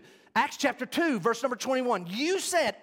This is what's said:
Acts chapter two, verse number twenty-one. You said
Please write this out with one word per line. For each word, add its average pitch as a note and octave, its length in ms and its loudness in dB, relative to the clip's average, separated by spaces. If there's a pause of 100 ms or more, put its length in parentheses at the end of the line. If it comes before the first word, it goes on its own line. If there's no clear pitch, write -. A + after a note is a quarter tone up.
(360)
Acts - 220 2
chapter B3+ 280 0
two, D4 340 0
verse A3+ 220 0
number B3 140 0
twenty-one. B3 520 -2
You D4+ 320 -2
said D4+ 440 0